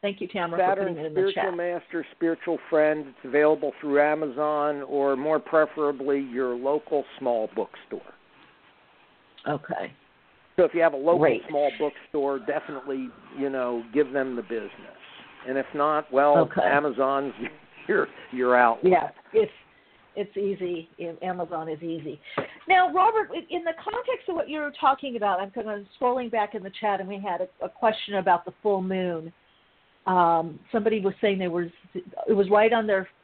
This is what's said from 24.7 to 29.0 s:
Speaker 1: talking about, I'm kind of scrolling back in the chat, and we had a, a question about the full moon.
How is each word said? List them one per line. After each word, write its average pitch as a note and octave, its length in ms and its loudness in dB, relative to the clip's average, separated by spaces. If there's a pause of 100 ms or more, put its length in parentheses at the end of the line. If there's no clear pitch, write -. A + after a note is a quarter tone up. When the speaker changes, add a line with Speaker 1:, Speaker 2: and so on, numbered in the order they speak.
Speaker 1:
talking C#4 340 0
about, G3+ 240 0
I'm G3 120 -8
kind A3 180 -8
of G3+ 160 -8 (140)
scrolling B3 320 -2
back G#3+ 220 -2
in G3+ 100 -8
the F#3+ 80 -12 (100)
chat, G3+ 180 0
and F#3 80 -8
we G3+ 120 -10
had F#3 220 -4
a, - 240 -8
a D3 40 -8
question A3 460 -2
about F3+ 300 2
the F#3 160 -12
full G3+ 200 2
moon. F3+ 500 -4 (720)